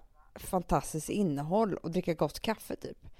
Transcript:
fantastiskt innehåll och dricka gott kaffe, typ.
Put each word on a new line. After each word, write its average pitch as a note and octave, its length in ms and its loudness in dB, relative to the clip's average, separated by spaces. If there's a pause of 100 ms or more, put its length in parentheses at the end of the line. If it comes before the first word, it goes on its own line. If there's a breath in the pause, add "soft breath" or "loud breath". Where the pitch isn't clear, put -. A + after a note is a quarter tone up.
(340)
fantastiskt - 720 0
innehåll F3+ 680 2
och - 140 -4
dricka E3+ 240 2
gott - 260 0
kaffe, - 360 -4
typ. - 220 -10 (220 soft breath)